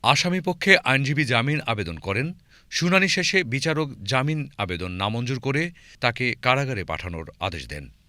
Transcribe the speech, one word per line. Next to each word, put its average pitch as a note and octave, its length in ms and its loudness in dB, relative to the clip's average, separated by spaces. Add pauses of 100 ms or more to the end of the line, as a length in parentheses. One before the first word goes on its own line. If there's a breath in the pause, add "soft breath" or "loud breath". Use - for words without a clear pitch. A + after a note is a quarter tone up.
আসামিপক্ষে F3+ 720 4
আইনজীবী C3+ 480 2
জামিন B2 360 2
আবেদন G2 380 -4
করেন। C3 340 -2 (380 soft breath)
শুনানি F#3 380 2
শেষে F#3 360 2
বিচারক C#3 600 -2
জামিন C3+ 440 0 (100)
আবেদন F2+ 340 -4
নামঞ্জুর A2+ 480 -2
করে D3 300 -2 (300 loud breath)
তাকে A#2+ 420 0
কারাগারে C3 420 2
পাঠানোর D#2+ 460 -6 (100)
আদেশ E2 260 -4
দেন। C#2+ 220 -10 (200)